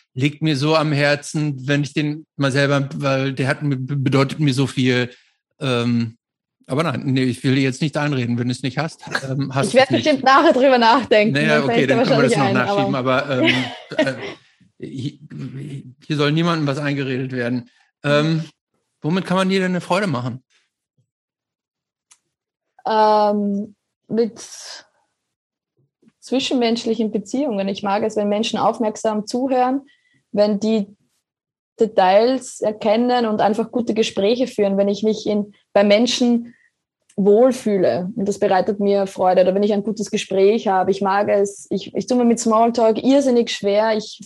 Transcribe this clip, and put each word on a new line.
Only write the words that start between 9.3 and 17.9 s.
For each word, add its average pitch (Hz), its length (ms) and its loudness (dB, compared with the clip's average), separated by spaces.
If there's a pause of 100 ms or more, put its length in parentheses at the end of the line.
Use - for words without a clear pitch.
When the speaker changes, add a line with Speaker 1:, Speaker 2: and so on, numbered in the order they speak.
Speaker 1:
hast 139 160 0
Speaker 2:
Ich - 60 -4
werd 254 120 6
Speaker 1:
es - 40 -2
nicht. 320 140 0
Speaker 2:
bestimmt 302 200 0
nachher 285 280 6
drüber 254 260 4
nachdenken, 226 560 4
Speaker 1:
Naja, 147 220 0
Speaker 2:
dann 147 100 2
fällt - 40 0
Speaker 1:
okay, 233 100 2
Speaker 2:
dir 135 60 2 (100)
Speaker 1:
dann 254 100 2
können - 40 2
wir 233 180 2
das 226 40 2
noch 226 60 2
Speaker 2:
wahrscheinlich - 220 2
ein, 202 60 0
Speaker 1:
nachschieben, 202 280 0
Speaker 2:
aber 131 300 0
Speaker 1:
aber, 135 180 -2
ähm, 131 220 0 (260)
Speaker 2:
<laughs> - 60 -14 (840)
Speaker 1:
äh, - 80 -12
hier, 135 320 -10 (880)
hier 156 100 -6
soll 143 140 0
niemandem 160 380 0
was 139 100 -4
eingeredet 139 540 -4
werden. 123 360 -4 (360)